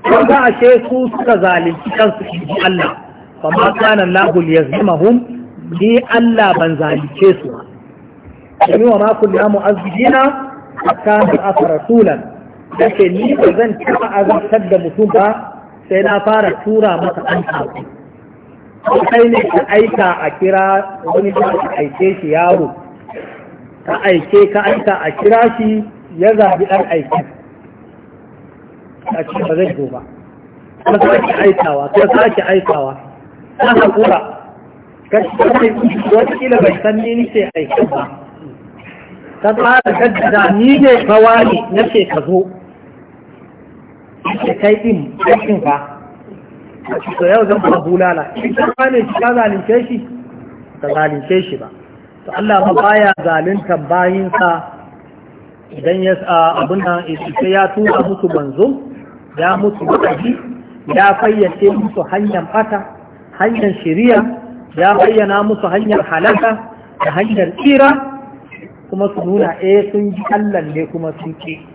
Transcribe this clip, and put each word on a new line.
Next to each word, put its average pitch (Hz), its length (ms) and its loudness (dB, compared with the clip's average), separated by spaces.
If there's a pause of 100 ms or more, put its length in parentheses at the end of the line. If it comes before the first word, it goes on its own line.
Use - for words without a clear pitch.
Kun 247 240 2
ga 277 180 2
ashe 240 440 4
su 254 220 -2
suka 240 280 0
zalunci 175 520 0
kansu, 208 420 0
in 170 140 -10
ji 180 180 -6
Allah. 180 320 -2 (460)
"Fa 156 80 -2
ma 185 220 0
kana 214 300 2
Allahu 180 380 2
liyazlimahum." 170 800 2 (600)
Ni 226 180 4 (100)
Allah 226 500 2
ban 165 180 0
zalunce 151 680 0
su - 80 -12
ba. - 140 -16 (1040)
Domin 226 200 4
"Wa 214 100 4
ma 214 160 2
kunna 202 340 2
mu'azzibina 202 760 0 (540)
hatta - 420 0
nab'atha 196 500 0
rasulan." 160 540 2 (560)
Yace 170 320 2
ni 233 240 -2
ba - 220 4
zan 226 220 0
taɓa - 360 -4
azabtar 208 560 0
da 190 80 4
mutum 180 340 0
ba 208 400 0 (360)
sai 190 140 0
na 202 180 2
fara 214 320 2 (120)
tura 214 320 2
masa 175 240 -4
ɗan 175 240 -4
saƙo. - 400 -8 (1000)
Ko 226 160 2
kai 233 280 4
ne 220 120 2
ka 196 280 0
aika 208 420 2 (100)
a 156 100 -4
kira 190 540 2 (200)
wani 196 280 0
da - 80 -2
ka - 280 -2 (100)
aike 185 420 -2
shi 156 100 -6
yaro. 170 440 0 (1120)
Ka - 180 -4
aike, 202 480 4
ka 208 80 0
aika 202 400 0
a 156 100 -4
kira 226 460 2
shi, 214 280 -2 (320)
ya 196 200 4
zaɓi 190 300 2
ɗan 190 240 -2
aikin. 165 360 -4 (1800)
A 165 180 -6
ce - 240 -8
ba 160 80 0
zai 170 200 -2
zo 139 100 -6
ba. 123 160 -12 (840)
Ka - 160 2
sake - 320 2
aikawa, 170 560 0
ka 202 240 2
sake 185 300 2
aikawa. 151 540 -2 (600)
Ka - 80 2
haƙura. 214 540 4 (880)
Ka 208 100 4
ce, 254 520 2 (400)
"Wataƙila 247 480 2
bai 185 220 2
san 214 140 0
ni 233 180 -4
nake 226 420 -2
aikin - 340 -2
ba." - 180 -6 (1300)
Ka 214 100 2
ƙara 247 460 2
jaddada, 208 540 2
"Ni 240 260 4
ne 254 280 6
fa 214 140 6
wani 220 500 4
nake 202 380 0
ka - 120 -4
zo." 185 300 -2 (1700)
Ka - 300 -4
kai 214 220 2
ɗin, 170 400 -4 (100)
aikin 214 360 2
fa. 143 260 -2 (1300)
To 175 80 0
yau 208 220 4
zan 208 120 0
fara 175 200 2
bulala. 170 460 0 (100)
In 170 180 -6
ka 240 240 0
wane 262 180 0
shi 214 240 -2
ka 240 140 0
zalunce 220 540 0
shi? 240 200 -8 (720)
Ka 147 80 -6
zalunce 156 540 -2
shi 143 140 -10
ba. 110 120 -14 (580)
To - 60 -14
Allah 208 280 0
ma 190 120 0
baya 202 400 4 (120)
zaluntan 165 640 -2
bayinsa 180 760 0 (1080)
idan 170 320 -4
ya, 185 120 2 (120)
a, 165 360 2
abin 185 220 -2
nan, 175 200 -4 (360)
sai 180 100 -2
ya 190 180 4
tura 208 340 0
musu 190 260 -2
manzo, 160 520 -2 (580)
ya 180 180 0
musu 202 280 -4
wa'azi, - 520 -2 (580)
ya 196 200 4
fayyace 202 580 2
musu 208 380 -4
hanyar 196 420 -4
fata, 214 320 -4 (540)
hanyar 214 340 0 (100)
shiriya, 208 420 2 (520)
ya 190 180 4
bayyana 208 480 2
musu 208 240 -2
hanyar 208 380 0
halaka 214 540 0 (460)
da - 60 -2
hanyar 190 460 -2
tsira, 277 640 2 (720)
kuma 196 180 -2
su 175 160 -6
nuna, 185 360 -2
eh, 202 300 2
sun 202 220 -2
ji 196 100 -8 (100)
Allah 208 300 -2
ne 156 240 -6
kuma 160 340 -10
sun 165 200 -12
ce. 160 180 -14 (160)